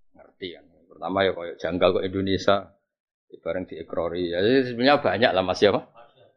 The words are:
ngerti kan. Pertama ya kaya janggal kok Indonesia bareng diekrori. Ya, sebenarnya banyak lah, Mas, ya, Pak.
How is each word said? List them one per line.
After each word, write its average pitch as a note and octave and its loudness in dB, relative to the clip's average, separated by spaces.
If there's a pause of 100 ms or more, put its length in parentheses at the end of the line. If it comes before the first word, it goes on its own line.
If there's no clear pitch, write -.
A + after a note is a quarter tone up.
(160)
ngerti - -16
kan. D2 -20 (240)
Pertama E2 -6
ya F2 0
kaya E2+ -10
janggal F2+ 0
kok - -4
Indonesia F#2+ 0 (760)
bareng F2 -8
diekrori. E2+ -6
Ya, F2 -2 (240)
sebenarnya B2 2
banyak G#2+ 2
lah, F#2 2
Mas, F#2 -2
ya, G2+ 6
Pak. - -6 (520)